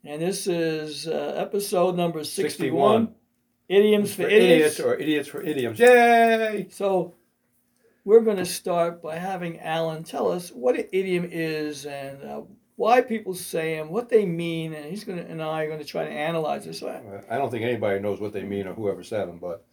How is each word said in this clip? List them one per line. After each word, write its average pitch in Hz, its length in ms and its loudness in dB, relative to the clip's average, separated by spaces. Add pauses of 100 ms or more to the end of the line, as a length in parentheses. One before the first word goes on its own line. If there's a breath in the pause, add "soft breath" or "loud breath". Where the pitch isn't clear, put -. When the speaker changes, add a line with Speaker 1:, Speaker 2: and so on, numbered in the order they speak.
Speaker 1:
And 151 160 -8
this 180 240 -4
is, 156 600 -4
uh, 147 300 -4
episode 185 600 0
number 165 280 -2
sixty-one. 196 840 2
Speaker 2:
Sixty-one. - 60 -14 (540)
Speaker 1:
Idioms 208 400 6
Speaker 2:
It's - 80 -6
Speaker 1:
for 180 60 -2
Speaker 2:
for 151 60 2
Speaker 1:
idiots. 185 260 8
Speaker 2:
idiots 151 260 4
or 123 180 0
idiots 147 300 0
for - 140 -10
idioms. 123 360 -2
Yay! 226 920 6
Speaker 1:
So, 190 420 -2 (960)
we're 220 160 10
gonna 196 240 0
start 175 560 -2
by 160 140 -8
having 175 440 -8
Alan 160 420 -4
tell 196 300 -2
us 180 180 -6
what 247 260 0
an 240 160 -6
idiom 180 380 -2
is 151 540 -6
and, 139 400 -12
uh, 143 160 -10 (360)
why 226 260 4
people 214 320 -6
say 160 440 -6
'em, 156 120 -10
what 240 180 -6
they 214 160 4
mean, 165 480 -4
and 151 140 -12
he's 190 180 -12
gonna, 180 240 -8
and 160 140 -10
I 156 220 -4
are 156 40 -6
gonna 156 160 -8
try 165 200 -6
to 151 60 -10
analyze 151 540 -4
this. 160 180 -12
Speaker 2:
Uh, 110 460 -12
I 113 80 -4
don't 131 140 -2
think 113 140 -4
anybody 107 360 -2
knows 101 180 -4
what 101 140 -6
they 95 120 -8
mean 98 220 -6
or 90 60 -10
whoever 95 300 -4
said 98 260 -6
'em, 85 120 -14
but, 87 220 -10 (100)